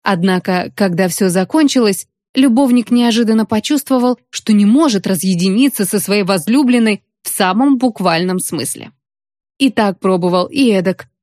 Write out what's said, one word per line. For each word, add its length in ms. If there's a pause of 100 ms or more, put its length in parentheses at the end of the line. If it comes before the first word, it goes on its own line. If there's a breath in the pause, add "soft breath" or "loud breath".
Однако, 680
когда 360
всё 180
закончилось, 800 (260)
любовник 580
неожиданно 540
почувствовал, 720 (120)
что 240
не 120
может 400
разъединиться 800
со 160
своей 240
возлюбленной 800 (200)
в 40
самом 500
буквальном 640
смысле. 520 (680)
И 100
так 300
пробовал, 460
и 240
эдак. 400 (140)